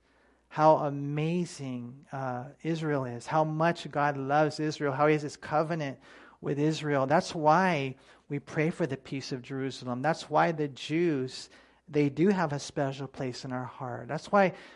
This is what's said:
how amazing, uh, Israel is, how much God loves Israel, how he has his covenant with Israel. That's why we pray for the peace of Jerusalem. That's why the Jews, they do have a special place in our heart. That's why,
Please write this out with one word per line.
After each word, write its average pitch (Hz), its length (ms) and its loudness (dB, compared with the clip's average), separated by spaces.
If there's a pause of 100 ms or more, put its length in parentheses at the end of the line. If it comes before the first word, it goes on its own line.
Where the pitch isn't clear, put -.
(480)
how 156 280 6
amazing, 143 1400 -4
uh, 127 320 -6 (180)
Israel 156 440 -2
is, 120 200 -10
how 156 160 2
much 160 480 0
God 143 260 2
loves 143 440 2
Israel, 151 320 -2
how 143 140 4
he 156 80 6
has 147 80 0
his 147 140 -8
covenant 151 600 -2 (440)
with 147 180 -2
Israel. 147 460 2
That's 160 280 2
why 151 640 4 (320)
we 143 100 -4
pray 156 300 -2
for 175 180 -2
the 135 120 -2
peace - 340 -8
of 127 100 -6
Jerusalem. 127 600 -6
That's 160 280 -2
why 156 220 4
the 151 160 -2
Jews, 147 840 -2 (380)
they 147 200 2
do 151 200 2
have 180 240 2
a 143 80 -4
special 135 480 -4
place 127 360 -8
in 131 80 -8
our 127 120 -4
heart. 120 420 -10
That's 139 240 -8
why, 196 220 6 (240)